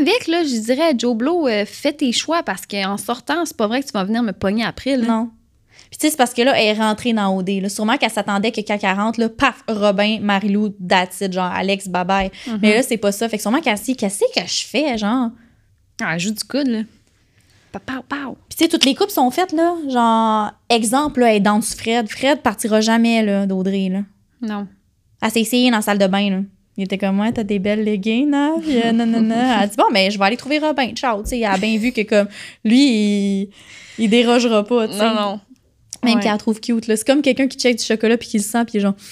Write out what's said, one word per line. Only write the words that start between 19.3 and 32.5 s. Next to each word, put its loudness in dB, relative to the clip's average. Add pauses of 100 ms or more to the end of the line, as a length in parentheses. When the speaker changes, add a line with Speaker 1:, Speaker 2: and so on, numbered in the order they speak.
Speaker 2:
faites, -2
là. 2 (140)
Genre, 0 (160)
exemple, 0
là, 6
elle 4
est 2
dans 2
Fred. -2
Fred 0
partira 0
jamais, 2
là, 0
d'Audrey, 0
là. -2 (400)
Speaker 1:
Non. -6 (560)
Speaker 2:
Elle -2
s'est 0
essayée 2
dans 2
la 0
salle 0
de 4
bain, 2
là. -2 (360)
Il -4
était -4
comme, « 0
Ouais, 0
t'as -4
des -2
belles -2
leggings, 0
là. » 2
Puis, 0
euh, 2
non, 2
non, 2
non. 2
Elle 2
dit, « -10
Bon, 6
mais 4
je -6
vais 2
aller 2
trouver -2
Robin. 0
Ciao. » -2
Tu -8
sais, -4
elle -2
a 0
bien 0
vu 0
que, -2
comme, 2 (360)